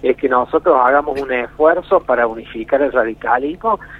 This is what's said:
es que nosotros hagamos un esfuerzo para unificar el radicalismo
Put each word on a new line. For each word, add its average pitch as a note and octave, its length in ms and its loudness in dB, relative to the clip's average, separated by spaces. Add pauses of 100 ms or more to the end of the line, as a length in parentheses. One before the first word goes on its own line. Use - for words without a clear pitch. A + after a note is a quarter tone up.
es C3 140 2
que C#3 120 -4
nosotros C#3 540 2
hagamos C#3 380 2
un C3+ 120 -8
esfuerzo D#3 680 0
para A#2+ 260 0
unificar A2+ 560 -4
el C3+ 80 0
radicalismo B2+ 880 -2 (220)